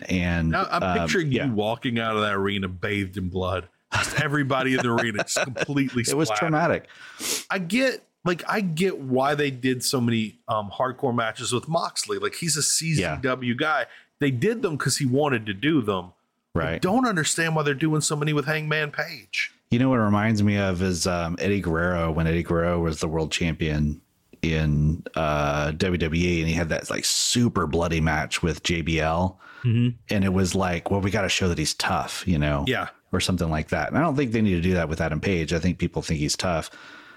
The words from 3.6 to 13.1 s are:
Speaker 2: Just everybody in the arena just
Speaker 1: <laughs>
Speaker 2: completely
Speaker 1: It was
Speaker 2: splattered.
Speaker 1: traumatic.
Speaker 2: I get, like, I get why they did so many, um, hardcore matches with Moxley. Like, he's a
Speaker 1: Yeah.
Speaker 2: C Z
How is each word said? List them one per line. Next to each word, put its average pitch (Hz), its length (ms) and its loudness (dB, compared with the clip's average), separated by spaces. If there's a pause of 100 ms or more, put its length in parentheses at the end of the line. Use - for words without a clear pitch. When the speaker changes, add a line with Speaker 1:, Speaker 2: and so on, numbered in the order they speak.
Speaker 2:
Just - 280 0
everybody 135 540 0
in - 20 4
the 123 120 2
arena 117 340 0
just - 140 -6
Speaker 1:
<laughs> 147 60 2
Speaker 2:
completely 135 640 -2
Speaker 1:
It 139 80 0
was 156 140 0
Speaker 2:
splattered. 104 100 0
Speaker 1:
traumatic. 156 480 2 (640)
Speaker 2:
I 196 100 -2
get, 226 480 -2 (160)
like, 175 240 0
I 208 140 0
get 175 380 0
why 131 360 2
they 143 160 0
did 127 320 0
so 135 160 0
many, 113 480 0
um, 107 260 -2
hardcore 127 400 -2
matches 113 380 -2
with 120 160 -2
Moxley. 156 500 -2
Like, 139 180 -4
he's 160 200 -2
a 151 40 -2
Speaker 1:
Yeah. 135 40 -2
Speaker 2:
C 160 300 0
Z 92 140 2 (140)